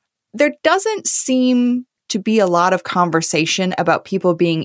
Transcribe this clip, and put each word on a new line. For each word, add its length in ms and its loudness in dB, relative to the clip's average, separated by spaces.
There 200 0
doesn't 420 0
seem 800 0
to 120 -4
be 180 0
a 80 4
lot 260 2
of 120 -2
conversation 960 0
about 260 0
people 280 -2
being 320 0